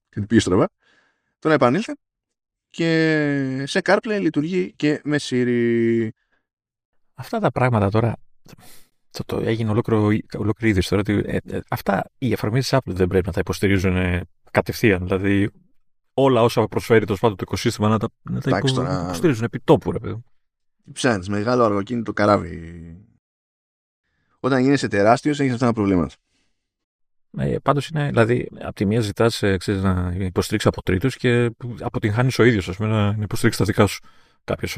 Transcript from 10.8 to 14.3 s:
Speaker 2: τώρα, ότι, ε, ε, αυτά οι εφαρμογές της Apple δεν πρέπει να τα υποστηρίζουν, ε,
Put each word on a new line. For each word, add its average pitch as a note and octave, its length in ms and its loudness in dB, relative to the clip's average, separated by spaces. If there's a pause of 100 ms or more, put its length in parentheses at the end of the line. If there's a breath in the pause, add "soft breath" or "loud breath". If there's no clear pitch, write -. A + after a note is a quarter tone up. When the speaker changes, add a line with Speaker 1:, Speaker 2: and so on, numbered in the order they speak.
Speaker 2:
τώρα, G2 120 2
ότι, G#2 240 0
ε, - 200 -4
ε, - 140 -8 (100)
αυτά F#3+ 340 -2 (140)
οι A#2+ 140 -2
εφαρμογές A2 380 -2
της D3 100 2
Apple - 140 -4
δεν F#2 140 2
πρέπει F#2 180 2
να E2+ 80 -4
τα - 60 0
υποστηρίζουν, F#2+ 560 0
ε, F2+ 260 0 (300)